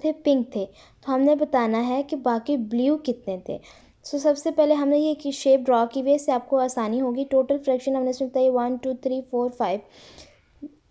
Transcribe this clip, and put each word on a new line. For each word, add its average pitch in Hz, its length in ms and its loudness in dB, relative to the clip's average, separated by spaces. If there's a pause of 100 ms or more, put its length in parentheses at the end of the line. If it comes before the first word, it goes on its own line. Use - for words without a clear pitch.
थे 311 80 0
पिंक 277 440 0
थे। 196 100 -4 (400)
तो 269 60 -2
हमने 277 220 4
बताना 254 440 0
है 254 240 -2
कि 285 140 -6
बाकी 247 400 -2
ब्लू 240 400 0
कितने 233 520 -6
थे। - 380 -12 (180)
So 285 140 -6
सबसे 294 320 0
पहले 302 240 2
हमने 285 240 2
ये 311 160 0
की 285 180 -8
शेप 269 280 4
ड्रॉ 247 260 2
की 269 140 -6
हुई 262 100 0
है, 285 60 6
इससे 285 160 -2
आपको 247 240 -2
आसानी 247 420 0
होगी। 262 260 -2
टोटल 269 340 2
फ्रैक्शन 269 380 -2
हमने 254 140 0
इसमें 254 200 -4
बताई 262 180 2
वन, 247 280 0
टू, 262 180 -4
थ्री, 254 260 -4
फोर, 247 300 -4
फाइव। 208 300 -2 (1120)